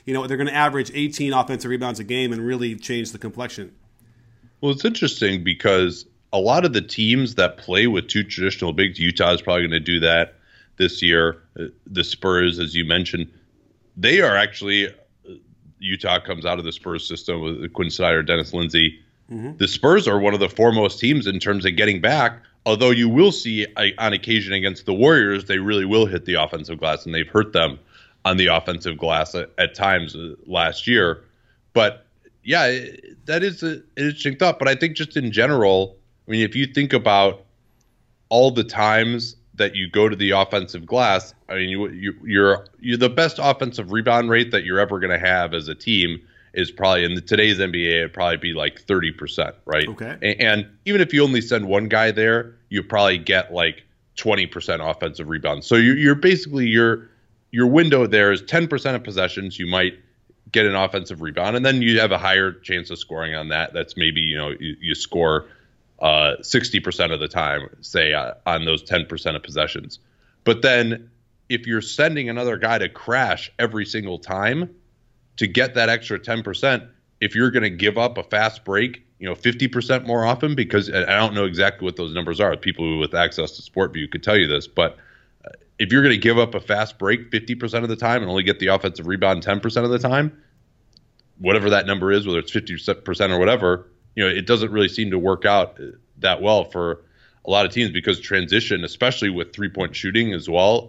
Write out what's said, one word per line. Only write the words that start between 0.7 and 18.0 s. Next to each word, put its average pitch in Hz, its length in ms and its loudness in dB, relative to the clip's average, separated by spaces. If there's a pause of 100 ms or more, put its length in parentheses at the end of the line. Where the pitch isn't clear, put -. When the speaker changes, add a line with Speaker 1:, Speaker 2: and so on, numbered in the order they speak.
Speaker 1:
eighteen 147 400 -4
offensive 127 380 -2
rebounds 123 280 -4
a 110 60 -10
game 123 280 -2
and 113 120 -6
really 120 320 -4
change 117 360 -6
the 110 60 -16
complexion? 113 560 -12 (840)
Speaker 2:
Well, 143 100 0
it's 139 140 -4
interesting 107 600 0
because 92 600 0 (260)
a 101 80 -2
lot 123 280 2
of 139 80 0
the 101 80 0
teams 117 540 0
that 90 200 2
play 98 300 0
with 101 220 0
two 104 140 -4
traditional 90 520 -4
bigs, 92 240 -2
Utah 87 340 2
is 85 80 0
probably 87 220 0
gonna 82 180 -2
do 82 200 -2
that 82 340 2 (420)
this - 260 0
year. 82 400 2 (160)
Uh, 82 60 -8 (220)
the 92 180 -4
Spurs, 90 540 -2
as 80 160 -8
you 82 100 -2
mentioned, 85 480 -4 (640)
they 131 240 2
are 117 160 2
actually, 101 520 0
uh, - 40 -12 (840)
Utah 90 420 -2
comes 85 240 -10
out 87 140 -2
of 85 80 -8
the 82 60 -8
Spurs 85 360 -10
system 82 320 -8
with 80 320 -8
Quinn 90 180 -4
Snyder, 85 320 0